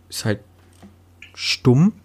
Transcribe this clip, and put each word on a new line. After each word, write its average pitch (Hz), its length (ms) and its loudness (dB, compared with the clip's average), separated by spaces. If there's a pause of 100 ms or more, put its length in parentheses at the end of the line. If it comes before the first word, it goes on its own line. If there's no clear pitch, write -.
ist - 160 -12
halt 104 160 -4 (960)
stumm. 147 580 0 (120)